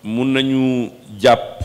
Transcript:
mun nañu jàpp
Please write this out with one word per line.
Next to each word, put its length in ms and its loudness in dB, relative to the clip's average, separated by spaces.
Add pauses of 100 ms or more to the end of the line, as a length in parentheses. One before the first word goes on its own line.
mun 300 -2
nañu 580 0 (280)
jàpp 460 2